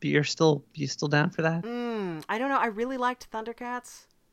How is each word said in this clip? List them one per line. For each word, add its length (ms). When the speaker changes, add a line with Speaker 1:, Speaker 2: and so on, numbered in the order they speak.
Speaker 1:
you're 220
still, 400
you 140
still 200
down 220
for 120
that? 200
Speaker 2:
Mm, 640
I 100
don't 100
know. 100
I 80
really 320
liked 320
Thundercats, 760